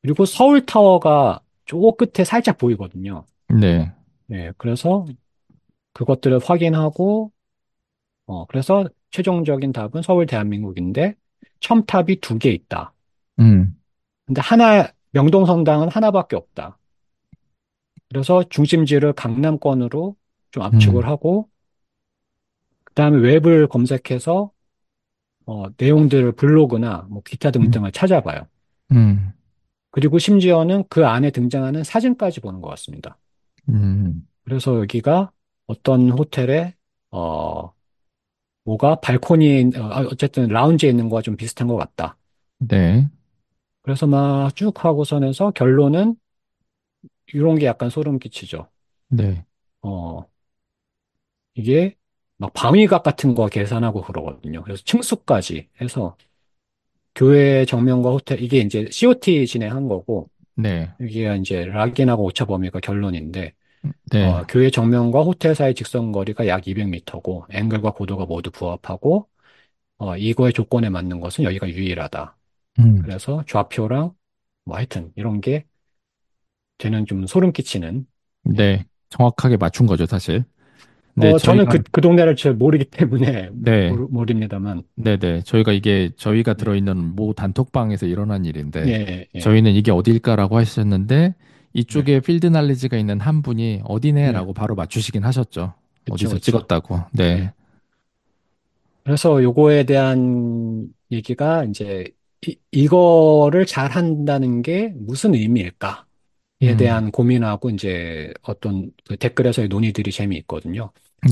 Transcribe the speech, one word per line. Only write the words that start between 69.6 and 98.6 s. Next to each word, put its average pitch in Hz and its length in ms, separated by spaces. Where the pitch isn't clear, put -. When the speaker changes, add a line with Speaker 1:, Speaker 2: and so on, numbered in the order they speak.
Speaker 1:
어, 95 180
이거의 113 360
조건에 113 380
맞는 90 300
것은 90 240
여기가 95 240
유일하다. 85 680
Speaker 2:
음. 110 220
Speaker 1:
그래서 135 440
좌표랑 123 640
뭐 87 120
하여튼 92 380
이런 104 260
게 147 240
되는 110 280
좀 95 220
소름 180 240
끼치는. 104 540
Speaker 2:
네. 98 420
정확하게 120 460
맞춘 92 300
거죠, 85 200
사실. 92 380
네, 110 160
Speaker 1:
어, 160 60
저는 196 280
Speaker 2:
저희가 - 40
Speaker 1:
그, - 80
그 - 80
동네를 170 340
잘 131 200
모르기 135 320
때문에 120 640
Speaker 2:
네. 110 380
Speaker 1:
모르-, 120 200
모릅니다만. 107 720
Speaker 2:
네, 110 200
네. 87 260
저희가 110 300
이게, 98 440
저희가 107 380
Speaker 1:
네. - 40
Speaker 2:
들어있는 98 560
모 107 180
단톡방에서 104 760
일어난 98 380
일인데, 76 440
Speaker 1:
예, 98 440
예. - 60
Speaker 2:
저희는 110 360
"이게 104 180
어딜까?"라고 107 640
하셨는데, 113 800
이쪽에 139 420
Speaker 1:
네. 135 60
Speaker 2:
필드 170 280
날리지가 135 480
있는 104 240
한 151 220
분이 113 420
"어디네?"라고 120 680
Speaker 1:
네. - 80
Speaker 2:
바로 104 140
맞추시긴 101 500
하셨죠. 117 500
Speaker 1:
그쵸, 120 100
Speaker 2:
어디서 101 160
Speaker 1:
그쵸. 95 100
Speaker 2:
찍었다고. 90 600
네. 87 240
Speaker 1:
네. 92 160